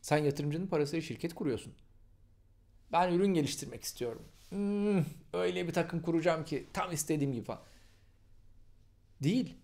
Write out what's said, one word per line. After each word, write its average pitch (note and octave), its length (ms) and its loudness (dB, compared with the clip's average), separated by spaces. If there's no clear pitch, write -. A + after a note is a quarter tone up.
Sen - 160 2
yatırımcının D3+ 500 0
parasıyla D#3 340 0
şirket D#3+ 340 -6
kuruyorsun. A#2 380 -2
Ben F3 220 4
ürün F#3+ 200 4
geliştirmek - 500 -2
istiyorum. A#2 400 -6
Hmm, G3+ 560 2
öyle F3+ 340 0
bir E3+ 60 -6
takım E3+ 280 0
kuracağım E3 440 2
ki - 280 -4
tam F#3 180 -2
istediğim C#3+ 420 0
gibi A2+ 120 -4
falan. - 160 -8
Değil. G#3+ 400 2